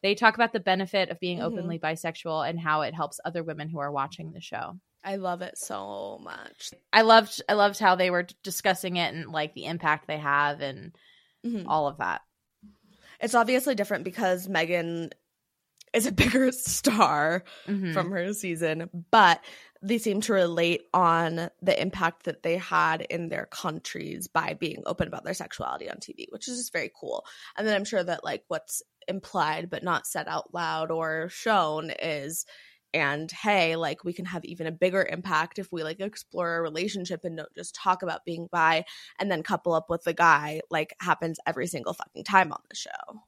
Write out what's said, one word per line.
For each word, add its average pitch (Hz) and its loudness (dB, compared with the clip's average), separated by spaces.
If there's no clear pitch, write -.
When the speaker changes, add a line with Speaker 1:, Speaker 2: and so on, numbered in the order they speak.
Speaker 1:
They 196 4
talk 220 4
about 226 2
the 220 0
benefit 185 0
of 175 -8
being 175 -4
Speaker 2:
Mm-hmm. - -2
Speaker 1:
openly 170 -4
bisexual 160 -4
and 170 -4
how 156 0
it 143 -2
helps 156 -6
other 170 -4
women 156 -6
who 160 -6
are 143 -4
watching 147 -6
the 165 -14
show. - -10
Speaker 2:
I 196 -6
love 180 -4
it - -12
so 101 -10
much. - -14
Speaker 1:
I 220 10
loved, 226 6
I 202 6
loved 202 4
how 185 8
they 180 2
were 175 2
d-, 180 -12
discussing 185 0
it 170 0
and, 151 -10
like, 151 -4
the - -12
impact 160 0
they 156 -4
have 147 2
and 139 -8
Speaker 2:
Mm-hmm. 220 -6
Speaker 1:
all 151 2
of 147 -6
that. 90 -4
Speaker 2:
It's 233 -2
obviously 247 4
different 196 -2
because 185 0
Megan 170 0
is 226 4
a 262 0
<laughs> 185 2
bigger 254 4
star 170 2
Speaker 1:
Mm-hmm. 190 -2
Speaker 2:
from 175 0
her 190 -2
season, 165 -2
but 185 8
they 214 0
seem 214 0
to 226 0
relate 170 4
on 165 4
the 180 4
impact 180 -2
that 160 -6
they 170 0
had 160 2
in 170 -6
their - -6
countries - -8
by 165 0
being - -6
open - -2
about - -10
their - -6
sexuality - -8
on - -10
T - -16
V, - -14
which - -12
is 247 -8
just 240 -8
very 156 -4
cool. - -8
And 214 0
then 214 4
I'm 196 0
sure 208 0
that, 170 -4
like, - -4
what's - -6
implied 175 -2
but - -8
not 175 -2
said 160 -6
out 160 -6
loud 160 -2
or 160 -2
shown 160 0
is, 151 -4
and 151 0
hey, 185 2
like, 165 -2
we 175 -4
can 175 -8
have 175 -8
even 165 -8
a 160 -4
bigger 180 2
impact 175 -2
if 185 -10
we, 165 -4
like, 160 -6
explore 185 -4
a 165 0
relationship 180 -4
and 165 -6
don't 151 -12
just - -14
talk 190 0
about 170 -6
being 170 -8
bi 165 4
and 196 -2
then 160 0
couple 175 0
up 160 0
with 165 -2
the 170 0
guy, 156 6
like, 156 -2
happens 165 0
every 160 -2
single - -6
fucking - -12
time 190 4
on - -10
the - -18
show. - -12